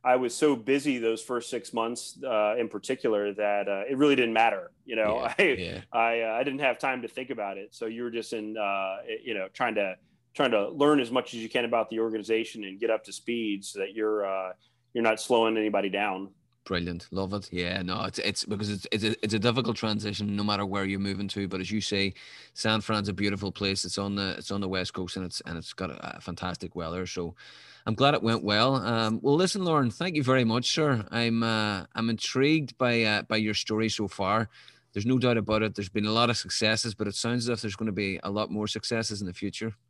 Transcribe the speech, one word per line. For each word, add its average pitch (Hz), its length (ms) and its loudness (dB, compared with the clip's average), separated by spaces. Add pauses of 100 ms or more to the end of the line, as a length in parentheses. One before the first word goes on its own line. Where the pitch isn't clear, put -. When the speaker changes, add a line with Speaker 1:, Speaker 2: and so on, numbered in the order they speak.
Speaker 1:
I 127 140 6
was 127 180 0
so 147 220 4
busy 135 420 2
those 113 240 0
first 120 260 -4
six - 260 -6
months, 117 500 -4
uh, 107 340 2
in 117 100 0
particular 104 680 0
that, 101 340 0
uh, 98 200 0
it 135 100 -2
really 143 180 6
didn't 117 160 2
matter. 107 400 4 (120)
You 117 120 -6
know, 110 240 2
Speaker 2:
Yeah, 123 140 -2
Speaker 1:
<laughs> - 40 -2
I, - 40 6
Speaker 2:
yeah. 101 380 0 (120)
Speaker 1:
I, 117 300 2
uh, 110 100 -2
I 120 100 0
didn't 135 180 -2
have 131 180 2
time 131 240 -2
to 113 60 -8
think 131 220 -10
about 101 280 -6
it. 104 160 -14
So 113 120 -8
you 117 160 -6
were 120 80 -4
just 113 220 -6
in, 107 240 -6
uh, 107 60 -2
i-, 98 600 -2
you 113 120 -6
know, 95 180 -4
trying 117 240 -2
to, 95 200 0 (380)
trying 131 180 2
to 101 160 2
learn 147 320 6
as 117 100 -2
much 127 220 0
as 117 80 -8
you 110 80 -8
can 120 160 0
about 113 240 2
the 113 100 -4
organization 110 680 0
and 95 140 -10
get 110 120 0
up 110 140 0
to 98 80 -16
speed 110 520 -4
so - 140 -12
that 98 160 -4
you're, 107 320 0
uh, 95 260 -4 (400)
you're 117 120 0
not 110 140 4
slowing 113 380 4
anybody 104 320 2
down. 98 400 -2 (360)
Speaker 2:
Brilliant. 87 460 -4
Love 95 220 -2
it. 101 180 -6
Yeah, 90 300 -2
no, 92 240 -4
it's, 98 140 -6
it's - 260 -2
because 104 240 -4
it's, 101 240 -4
it's 107 120 0
a, 110 200 0
it's 101 80 0
a 110 60 2
difficult 120 400 2
transition 104 580 -2
no 104 80 -2
matter 101 220 0
where 98 180 -2
you're 98 160 0
moving 98 280 -2
to. 98 200 -4
But 92 120 -4
as 92 100 -6
you 107 100 0
say, 98 320 0 (400)
San 110 300 0
Fran's 104 260 0
a 98 60 -4
beautiful 101 360 -2
place. 98 360 -2
It's 87 100 -6
on 101 180 -2
the, 98 220 -2
it's - 140 -12
on 101 100 -2
the 98 80 -2
West 92 240 -2
Coast, 92 240 -6
and 92 80 -4
it's, - 220 -8
and 82 100 -6
it's - 160 -10
got 92 180 -6
a, - 280 -12
a - 20 -16
fantastic 87 560 -8
weather. 87 300 -6
So 85 280 -6 (520)
I'm 110 80 0
glad 139 180 6
it 120 100 2
went 113 220 2
well. 110 300 4
Um, 113 480 2
well, 143 140 6
listen, 185 280 2
Lauren, 147 260 4
thank 165 260 -4
you 147 60 2
very 127 220 4
much, 117 220 2
sir. 139 440 2
I'm, 117 320 2
uh, 107 420 0 (100)
I'm 113 160 0
intrigued 139 680 2
by, 120 280 4
uh, 107 180 2
by 110 140 -2
your 107 180 2
story 110 340 0
so 107 180 -2
far. 104 440 0 (420)
There's 101 140 -2
no 131 120 4
doubt 120 200 4
about 107 240 2
it. 110 120 -2
There's 104 140 -6
been 104 160 -2
a 107 80 0
lot 120 160 6
of 117 80 2
successes, 110 580 0
but 104 120 -4
it 101 80 -6
sounds 120 340 0
as 117 100 0
if - 40 -8
there's 101 140 -6
gonna 110 160 -2
be 98 300 -2
a 98 80 -4
lot 104 200 -2
more 104 160 -2
successes 107 560 -4
in 95 40 -4
the - 60 -6
future. 104 440 -6 (140)